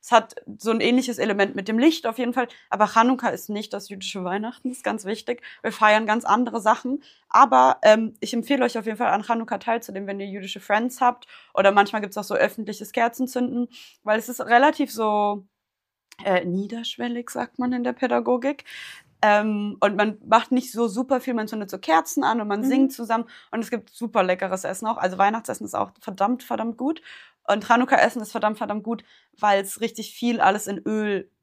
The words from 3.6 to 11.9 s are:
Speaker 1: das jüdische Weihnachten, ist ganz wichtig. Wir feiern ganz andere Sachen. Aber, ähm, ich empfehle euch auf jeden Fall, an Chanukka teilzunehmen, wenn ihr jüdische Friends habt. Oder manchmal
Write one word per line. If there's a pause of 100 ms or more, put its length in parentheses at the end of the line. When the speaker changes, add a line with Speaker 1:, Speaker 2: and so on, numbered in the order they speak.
Speaker 1:
das
jüdische
Weihnachten,
ist
ganz
wichtig. (200)
Wir
feiern
ganz
andere
Sachen. (260)
Aber,
ähm,
ich
empfehle
euch
auf
jeden
Fall,
an
Chanukka
teilzunehmen,
wenn
ihr
jüdische
Friends
habt. (280)
Oder
manchmal